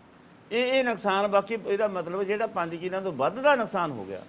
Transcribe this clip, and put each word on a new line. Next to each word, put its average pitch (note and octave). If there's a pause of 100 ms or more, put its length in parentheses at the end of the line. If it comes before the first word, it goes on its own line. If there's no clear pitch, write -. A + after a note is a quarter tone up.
(520)
ਇਹ, B3
ਇਹ C4
ਨੁਕਸਾਨ, G3+
ਬਾਕੀ G3+
ਇਹਦਾ G#3
ਮਤਲਬ F#3
ਜਿਹੜਾ G#3
ਪੰਜ E3+
ਕਿੱਲਿਆਂ F#3
ਤੋਂ F#3
ਵੱਧ D3+
ਦਾ C#4+
ਨੁਕਸਾਨ F3+
ਹੋ A2
ਗਿਆ, F#2+